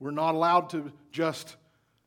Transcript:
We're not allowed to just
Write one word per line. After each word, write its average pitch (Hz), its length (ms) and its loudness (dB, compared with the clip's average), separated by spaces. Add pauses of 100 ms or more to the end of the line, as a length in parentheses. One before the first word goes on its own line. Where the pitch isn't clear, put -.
We're 139 100 -6
not 160 240 0
allowed 170 360 4
to 147 220 -6 (200)
just - 440 -4 (500)